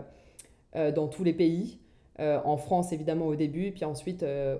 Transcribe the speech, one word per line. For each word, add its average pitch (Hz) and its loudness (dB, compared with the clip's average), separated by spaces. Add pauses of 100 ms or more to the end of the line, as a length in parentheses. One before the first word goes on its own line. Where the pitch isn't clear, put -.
(760)
euh, 151 2
dans 151 0
tous - -6
les 170 4
pays. 170 2 (400)
Euh, 151 2
en 151 2
France, 175 0
évidemment, 160 0
au 151 0
début, 160 -2
puis 165 -6
ensuite, 170 -6
euh, 139 0